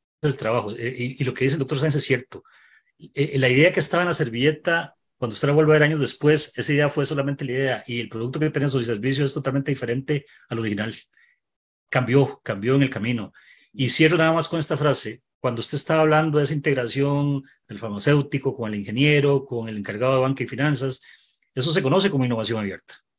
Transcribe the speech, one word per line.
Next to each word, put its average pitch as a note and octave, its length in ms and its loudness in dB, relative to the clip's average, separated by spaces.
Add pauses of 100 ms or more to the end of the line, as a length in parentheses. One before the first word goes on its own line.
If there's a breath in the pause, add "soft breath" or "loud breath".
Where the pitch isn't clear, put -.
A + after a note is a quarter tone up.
(240)
el C#3+ 120 0
trabajo. A2 380 -2
Eh, A#2+ 240 -6
y, B2 240 -6
y - 20 0
lo B2+ 100 -2
que B2+ 120 -2
dice C#3 100 2
el E3 40 -4
doctor C3+ 200 -2
Sáenz D3+ 160 0
es C#3 80 0
cierto. - 400 -4 (680 soft breath)
Eh, C#3+ 260 -2
la C3 80 4
idea C#3+ 240 6
que F3+ 80 0
estaba F3 240 0
en F3 60 0
la E3+ 40 0
servilleta, D3+ 840 -2 (200)
cuando A2+ 160 -4
usted - 140 -2
la C#3+ 60 2
vuelve D#3 180 6
a D3+ 80 8
ver D3+ 40 6
años D3+ 180 2
después, D3+ 560 2
esa C3+ 160 -2
idea D3 160 2
fue C#3+ 160 0
solamente C#3+ 400 -4
la B2 80 -6
idea, C3 340 -2
y A#2+ 140 -4
el G#2 80 -8
producto A#2+ 280 -6
que D3+ 120 0
tenemos C#3 260 -2
o C3 40 2
el A#2 60 -2
servicio B2+ 380 -2
es C3+ 100 -2
totalmente C3+ 380 -4
diferente C3+ 540 -4 (240 soft breath)
al A#2 100 -4
original. G#2+ 340 -4 (960 soft breath)
Cambió, C3 540 2
cambió A2+ 320 -2
en C#3 60 4
el C3+ 80 2
camino. A2+ 420 -6 (400 soft breath)
Y B2+ 180 -2
cierro D#3+ 280 4
nada D#3+ 160 4
más E3 160 -2
con E3 100 -2
esta D3+ 160 -4
frase. C3 460 -2 (180)
Cuando A#2 220 -4
usted - 160 -6
estaba D#3+ 240 0
hablando D#3 360 4
de D3 60 4
esa D3 100 -2
integración C#3 920 0 (220 soft breath)
del G2+ 140 -14
farmacéutico C3+ 760 0
con G#2+ 180 -6
el G#2 60 -4
ingeniero, C#3 640 2
con A2+ 240 -6
el G#2+ 80 -8
encargado A2 380 -2
de C3 40 2
banca C3 240 0
y A2+ 40 -6
finanzas, C3 540 -2 (540 loud breath)
eso - 160 0
se E3+ 100 2
conoce F#3 300 2
como C3 140 0
innovación A2+ 340 -2
abierta. G2 360 -8 (240)